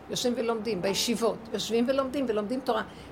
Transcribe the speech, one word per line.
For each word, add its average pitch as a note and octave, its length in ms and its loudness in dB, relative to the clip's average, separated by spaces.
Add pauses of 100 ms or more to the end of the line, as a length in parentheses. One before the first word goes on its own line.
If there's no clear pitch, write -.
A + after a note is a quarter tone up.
(100)
יושבים A#3+ 260 0
ולומדים, A3+ 460 0
בישיבות, G3 540 2 (160)
יושבים A3+ 360 2
ולומדים C4+ 400 2
ולומדים G#3+ 320 0
תורה, A3 220 0 (300)